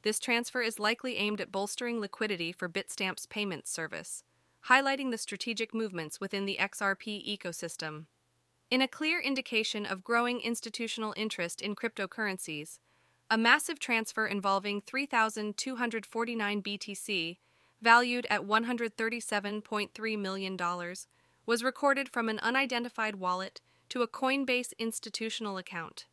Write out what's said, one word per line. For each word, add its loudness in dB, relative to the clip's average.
This 2
transfer 0
is -2
likely 0
aimed 0
at -6
bolstering -2
liquidity -2
for -6
Bitstamp's -4
payments -4
service, -6
highlighting 4
the -2
strategic -6
movements -4
within -2
the -2
X -2
R 2
P -6
ecosystem. -8
In 4
a 4
clear 0
indication -2
of -6
growing 2
institutional -4
interest -4
in -2
cryptocurrencies, -4
a 4
massive 6
transfer 0
involving 2
three -4
thousand 2
two -2
hundred -2
forty-nine -2
B -6
T -8
C, -4
valued 6
at 2
one 4
hundred -2
thirty-seven 0
point -2
three -2
million -2
dollars, -2
was 2
recorded 4
from 0
an 0
unidentified 0
wallet -2
to 2
a 4
Coinbase 2
institutional -4
account. -8